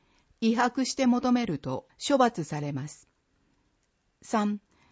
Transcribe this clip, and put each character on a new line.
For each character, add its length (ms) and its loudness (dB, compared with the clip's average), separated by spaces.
違 140 4
白 300 0
し 100 -6
て 120 0
求 240 2
め 140 2
る 140 -4
と 280 -8
処 120 4
罰 260 2
さ 160 -8
れ 120 -6
ま 160 -8
す。 200 -20
三、 400 -2